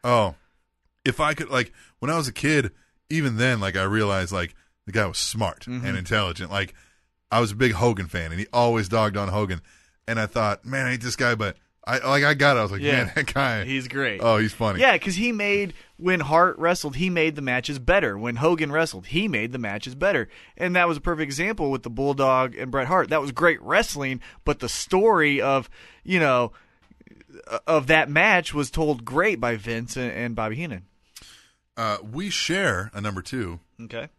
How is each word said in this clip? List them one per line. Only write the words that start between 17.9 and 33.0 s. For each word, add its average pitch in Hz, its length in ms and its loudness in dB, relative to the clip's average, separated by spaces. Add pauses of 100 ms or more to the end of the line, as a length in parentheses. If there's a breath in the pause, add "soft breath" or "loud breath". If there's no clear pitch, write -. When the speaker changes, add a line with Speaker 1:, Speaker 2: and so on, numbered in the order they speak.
Speaker 2:
When 117 180 -4
Hogan 156 360 2
wrestled, 156 340 -2
he 196 220 -2
made 120 240 -2
the 131 60 -6
matches 107 360 -6
better. 147 340 0 (280 loud breath)
And 180 200 -2
that 175 120 4
was 160 80 0
a 143 40 -8
perfect 160 280 -2
example 165 420 -2
with 135 140 -4
the 123 60 -8
Bulldog 131 680 2
and 127 140 -8
Bret 127 180 -2
Hart. 180 220 2
That 156 120 2
was 139 100 -6
great 156 300 2
wrestling, 139 580 0 (240 loud breath)
but 147 140 0
the 120 100 -6
story 175 720 4
of, 135 300 0 (320 loud breath)
you 180 160 2
know, 127 340 4 (1120 soft breath)
of 151 200 2
that 151 240 4
match 175 420 2
was 147 180 -4
told 151 340 0
great 156 360 0
by 120 160 0
Vince 117 400 -8
and, 123 140 -4
and 117 240 -6
Bobby 110 220 -4
Heenan. 131 280 -10 (920 loud breath)
Speaker 1:
Uh, 110 260 -4
we 135 280 -8
share 127 600 -2
a 101 80 -8